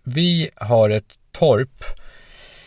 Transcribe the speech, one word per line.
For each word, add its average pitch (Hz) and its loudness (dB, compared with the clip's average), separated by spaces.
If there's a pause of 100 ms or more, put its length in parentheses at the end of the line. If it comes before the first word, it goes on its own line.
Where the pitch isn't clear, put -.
vi 165 -2
har 110 2
ett - -4 (120)
torp 131 0 (840)